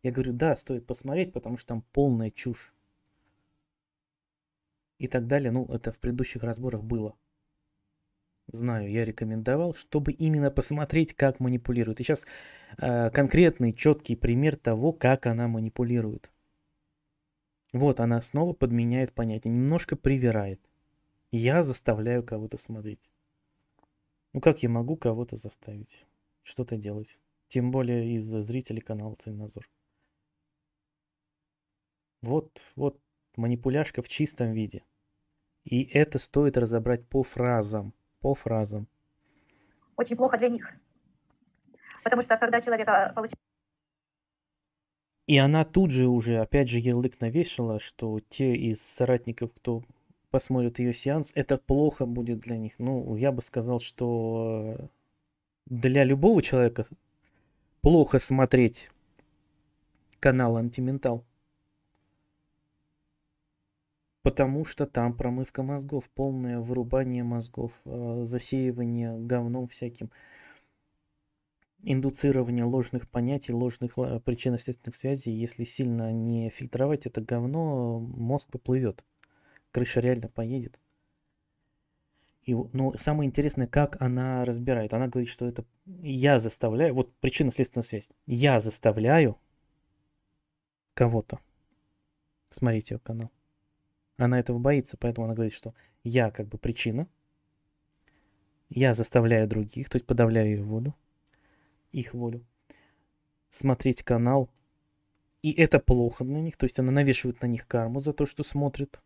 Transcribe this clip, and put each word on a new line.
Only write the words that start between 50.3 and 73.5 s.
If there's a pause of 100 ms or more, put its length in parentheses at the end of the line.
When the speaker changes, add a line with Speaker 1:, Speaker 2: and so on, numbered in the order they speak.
Speaker 1:
посмотрит
её
сеанс,
это
плохо
будет
для
них.
Ну,
я
бы
сказал,
что,
э, (800)
для
любого
человека (920)
плохо
смотреть (1300)
канал
"Антиментал". (3000)
Потому
что
там
промывка
мозгов,
полное
вырубание
мозгов, (100)
э,
засеивание
говном
всяким, (1700)
индуцирование
ложных
понятий,